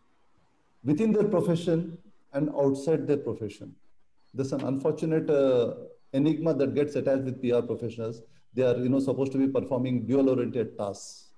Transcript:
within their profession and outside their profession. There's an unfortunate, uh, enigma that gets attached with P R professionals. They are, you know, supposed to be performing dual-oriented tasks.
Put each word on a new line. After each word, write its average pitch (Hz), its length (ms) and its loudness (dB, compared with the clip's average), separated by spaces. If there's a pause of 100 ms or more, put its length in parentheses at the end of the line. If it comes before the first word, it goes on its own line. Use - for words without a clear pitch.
(840)
within 214 280 2
their 202 160 4
profession 170 680 0 (360)
and 147 220 -2
outside 139 520 2
their 143 100 2
profession. - 580 -8 (580)
There's 135 180 -4
an 135 100 -4
unfortunate, 156 720 -2
uh, 131 440 4 (380)
enigma 156 420 2
that 131 200 0
gets 143 200 0
attached 135 280 0
with 127 180 -6
P 120 120 0
R 120 100 2
professionals. 117 580 -6 (320)
They 123 80 0
are, 123 160 4
you 123 120 0
know, 135 100 4
supposed 135 320 0
to 131 80 -2
be 135 80 4
performing 127 580 -2
dual-oriented 123 720 0
tasks. - 600 -10